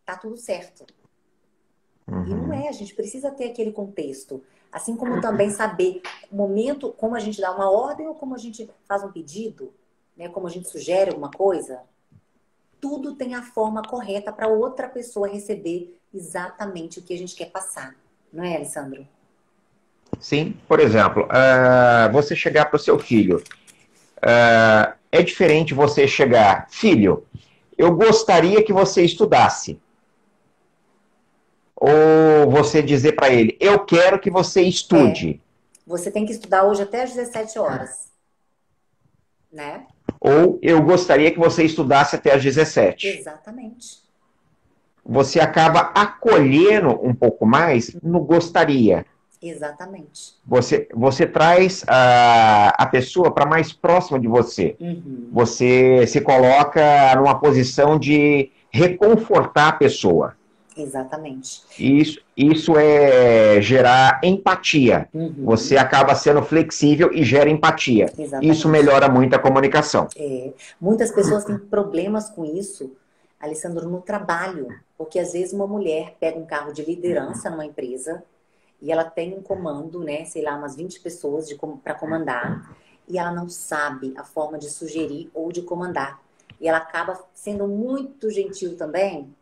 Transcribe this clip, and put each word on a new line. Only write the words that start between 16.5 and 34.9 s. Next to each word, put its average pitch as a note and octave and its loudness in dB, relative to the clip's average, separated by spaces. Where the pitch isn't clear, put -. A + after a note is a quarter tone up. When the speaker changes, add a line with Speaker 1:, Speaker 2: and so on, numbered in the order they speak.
Speaker 1:
o - -20
que F3+ -14
a F3 -12
gente F3+ -16
quer E3+ -16
passar. C#3 -16
Não D#3+ -14
é, E3+ -6
Alessandro? C#3 -14
Speaker 2:
Sim. - -6
Por D#3 2
exemplo, G#2+ 2
eh, B2+ 4
você D3 0
chegar D3+ 0
pro D3+ -2
seu E3+ 0
filho, F#2+ 0
eh, A2+ 4
é E3 4
diferente D#3+ 0
você C#3 2
chegar, A#2 2
"Filho, G#2+ 2
eu E3+ 4
gostaria G3+ 4
que G#3+ -2
você F#3+ 2
estudasse." - 0
Ou D#3 4
você D3 2
dizer C#3+ 2
pra C3+ 2
ele, A#2 2
"Eu G3+ 4
quero F#3 2
que G3 -4
você F#3 0
estude." G#2 0